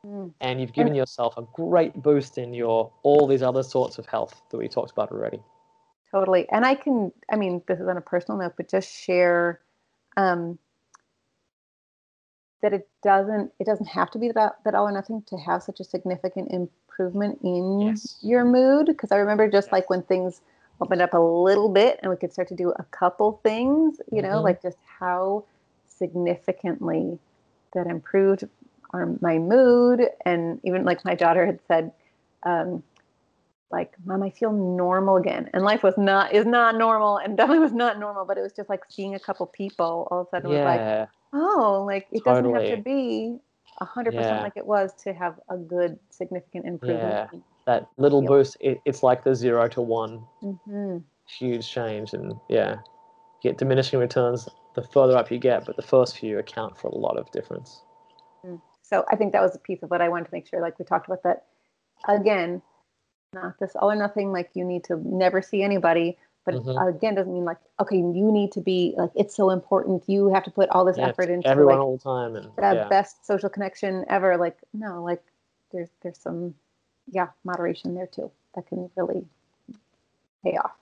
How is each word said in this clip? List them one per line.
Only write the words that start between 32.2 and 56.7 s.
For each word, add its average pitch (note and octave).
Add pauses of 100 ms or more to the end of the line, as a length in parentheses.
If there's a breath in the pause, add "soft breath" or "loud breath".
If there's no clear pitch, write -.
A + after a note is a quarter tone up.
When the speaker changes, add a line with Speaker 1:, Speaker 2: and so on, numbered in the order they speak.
Speaker 1:
um, F3 (880)
like, F3 (100)
"Mom, F#3+
I G3
feel A3
normal F#3
again." -
And F#3
life G#3+
was F#3+
not, G3
is G#3+
not A#3
normal, G#3+
and G3+
<laughs> -
definitely C#4+
was C#4+
not A#3
normal, G3+
but G3
it G3
was G3
just, G3+
like, F#3+
seeing G3
a G3
couple F#3
people E3+
all F3+
of F3+
a -
sudden C#3+
was D3
like, C3+
Speaker 2:
Yeah. A2 (260)
Speaker 1:
"Oh, C#4
like, G3
it A3
doesn't B2
have A2+
to G#2+
Speaker 2:
Totally. G#3
Speaker 1:
be A#3 (420)
a -
hundred A#3
percent A3
Speaker 2:
Yeah. G#3+
Speaker 1:
like G3+
it G3
was G3 (120)
to G3
have E3+ (100)
a F#3
good, F3
significant F3+
improvement." A2+
Speaker 2:
Yeah. F3 (260)
That A2+ (100)
little C#3+
Speaker 1:
Yep. B2+
Speaker 2:
boost, C#3
it, -
it's C3+
like B2+
the C3+
zero A#2
to B2
one. A2+ (180)
Speaker 1:
Mm-hmm. G3+ (280)
Speaker 2:
Huge A#2+
change, A2
and, G2 (140)
yeah, G#2
you -
get C3
diminishing C3
returns B2 (260)
the B2
further B2+
up A#2
you A#2+
get, B2
but -
the -
first B2+
few G#2+
account A2